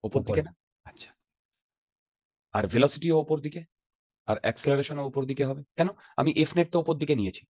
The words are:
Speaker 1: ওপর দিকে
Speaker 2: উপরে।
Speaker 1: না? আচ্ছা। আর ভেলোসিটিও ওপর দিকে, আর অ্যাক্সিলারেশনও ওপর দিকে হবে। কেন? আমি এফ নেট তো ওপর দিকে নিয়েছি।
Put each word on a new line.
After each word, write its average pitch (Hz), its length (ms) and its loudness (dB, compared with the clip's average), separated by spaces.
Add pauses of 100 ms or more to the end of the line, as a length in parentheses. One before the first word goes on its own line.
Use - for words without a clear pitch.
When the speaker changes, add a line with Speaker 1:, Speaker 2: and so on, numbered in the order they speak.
Speaker 1:
ওপর 113 180 0
দিকে 107 200 0
Speaker 2:
উপরে। - 20 -
Speaker 1:
না? - 80 -12 (340)
আচ্ছা। - 240 -20 (1400)
আর 104 140 0
ভেলোসিটিও 147 540 2
ওপর 151 180 0
দিকে, 151 220 -8 (680)
আর 107 140 0
অ্যাক্সিলারেশনও 139 680 0
ওপর 135 180 -2
দিকে 135 200 -2
হবে। 139 160 -6 (140)
কেন? 170 140 2 (280)
আমি 143 180 2
এফ 156 180 2
নেট 170 160 4
তো 175 100 0
ওপর 160 160 0
দিকে 143 200 0
নিয়েছি। 98 380 -4